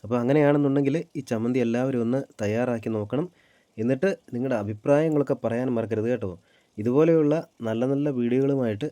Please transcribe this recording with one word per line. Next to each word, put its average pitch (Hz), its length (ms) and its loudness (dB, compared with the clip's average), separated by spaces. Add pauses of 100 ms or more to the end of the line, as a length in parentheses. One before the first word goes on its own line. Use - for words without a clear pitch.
അപ്പോൾ 113 180 -2
അങ്ങനെയാണെന്നുണ്ടെങ്കിൽ 143 760 2 (220)
ഈ 131 120 -10
ചമ്മന്തി 120 340 0
എല്ലാവരും 123 400 0
ഒന്ന് 127 160 0 (200)
തയ്യാറാക്കി 113 560 -2
നോക്കണം. 120 280 -4 (520)
എന്നിട്ട് 131 320 0 (240)
നിങ്ങളുടെ 123 300 -2
അഭിപ്രായങ്ങളൊക്കെ 143 800 0
പറയാൻ 117 240 -2 (100)
മറക്കരുത് 110 340 -2
കേട്ടോ. 107 200 -4 (500)
ഇതുപോലെയുള്ള 147 520 4 (340)
നല്ല 113 240 0
നല്ല 143 160 0 (120)
വീഡിയോകളുമായിട്ട് 127 720 0